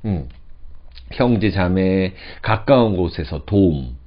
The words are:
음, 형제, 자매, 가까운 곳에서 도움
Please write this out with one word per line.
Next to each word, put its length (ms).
음, 220
형제, 400
자매, 640
가까운 540
곳에서 500
도움 600